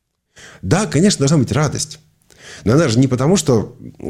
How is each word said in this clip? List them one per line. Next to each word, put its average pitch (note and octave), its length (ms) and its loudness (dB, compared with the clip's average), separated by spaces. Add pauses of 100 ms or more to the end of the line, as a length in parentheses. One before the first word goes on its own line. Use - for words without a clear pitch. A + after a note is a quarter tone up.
(640)
Да, D#3 240 0
конечно, F#3 340 0
должна E3 160 2
быть B2 160 0
радость. - 480 -4 (640)
Но G#2 80 2
она D#3 160 4
же A2+ 100 0
не C3+ 80 4
потому, B2+ 300 0
что A2+ 400 -2 (340)